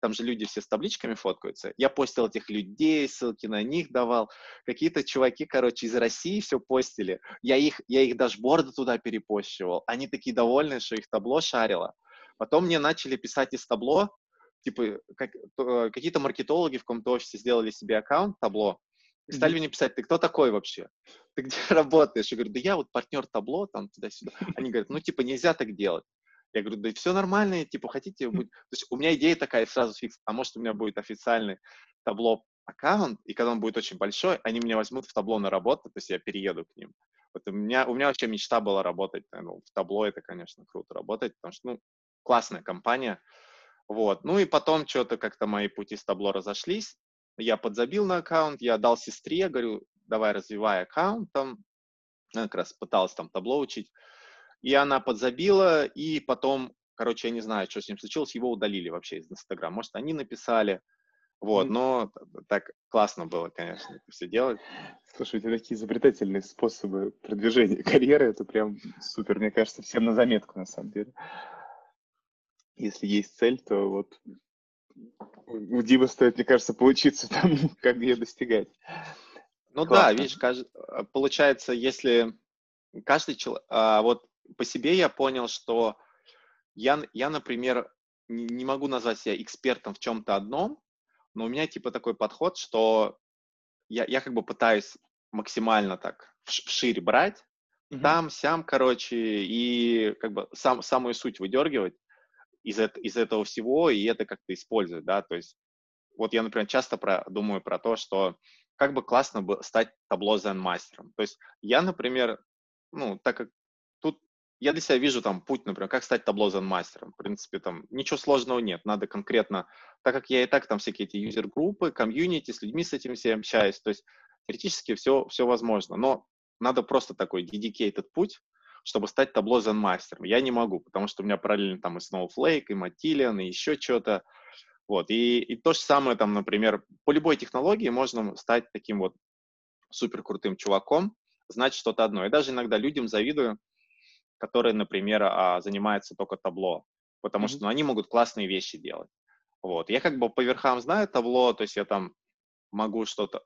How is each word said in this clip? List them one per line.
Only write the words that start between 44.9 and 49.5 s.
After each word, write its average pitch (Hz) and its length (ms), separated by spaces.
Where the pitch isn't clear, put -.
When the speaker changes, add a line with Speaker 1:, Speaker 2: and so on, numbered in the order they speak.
Speaker 1:
как-то 107 300
мои 104 220
пути 104 280
с - 80
табло 101 280
разошлись. 104 640
Я 110 180
подзабил 120 500
на 185 120
аккаунт, 160 420
я 117 180
дал 117 180
сестре, 180 520
говорю: 117 340